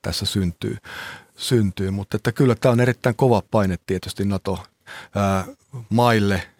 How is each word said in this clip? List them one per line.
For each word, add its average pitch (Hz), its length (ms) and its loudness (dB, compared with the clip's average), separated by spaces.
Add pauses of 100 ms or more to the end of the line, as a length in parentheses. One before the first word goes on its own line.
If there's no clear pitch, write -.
tässä - 240 -6
syntyy, - 520 -4 (600)
syntyy. 101 540 0
Mutta 98 260 -6
että 120 140 -2
kyllä 123 240 2
tämä 127 180 2
on 117 60 4
erittäin 123 360 0
kova 117 360 4
paine 95 340 2
tietysti 95 400 -4
nato, 95 340 -4 (560)
ää, 98 300 0 (440)
maille, 107 580 4 (120)